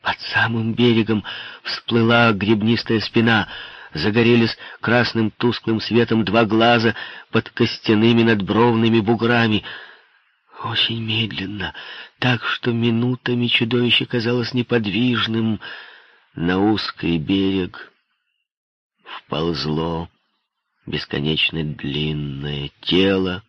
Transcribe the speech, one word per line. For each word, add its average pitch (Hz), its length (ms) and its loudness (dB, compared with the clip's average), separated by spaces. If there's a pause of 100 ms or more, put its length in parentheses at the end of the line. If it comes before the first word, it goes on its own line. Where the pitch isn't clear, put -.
Под - 180 -6
самым 113 540 -2
берегом 110 500 2 (400)
всплыла 117 680 2
гребнистая 107 680 2
спина, 113 480 2 (460)
загорелись 113 640 2 (260)
красным 113 500 2
тусклым 113 480 -2
светом 113 460 2
два 110 200 2
глаза 113 500 4 (360)
под - 180 0
костяными 113 720 2
надбровными 113 760 2
буграми. 113 640 2 (1000)
Очень 113 380 -2
медленно, 101 720 -6 (460)
так 123 240 0
что - 280 -4
минутами 120 760 0
чудовище 120 580 0
казалось 120 480 -2
неподвижным, 113 1040 0 (760)
на 87 240 0
узкий 95 580 0
берег 95 760 -2 (1120)
вползло 82 1080 -4 (760)
бесконечно 78 800 -2
длинное 73 1040 -6 (120)
тело 95 680 0